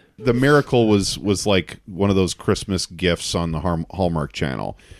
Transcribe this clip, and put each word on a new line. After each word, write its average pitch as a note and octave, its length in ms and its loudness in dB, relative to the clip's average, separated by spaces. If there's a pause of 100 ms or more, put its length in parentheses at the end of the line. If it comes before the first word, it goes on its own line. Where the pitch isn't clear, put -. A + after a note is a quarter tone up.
(180)
the A#2 160 0
miracle C3 540 4
was, G2+ 300 2
was F#2+ 280 -2
like F#2+ 400 0
one G2 240 0
of F#2+ 60 4
those F#2 180 2
Christmas - 500 -2
gifts E2+ 500 -2
on E2+ 180 -2
the D#2 80 -4
Har-, E2 320 -2
Hallmark E2+ 420 -2
Channel. A1+ 420 -6 (240)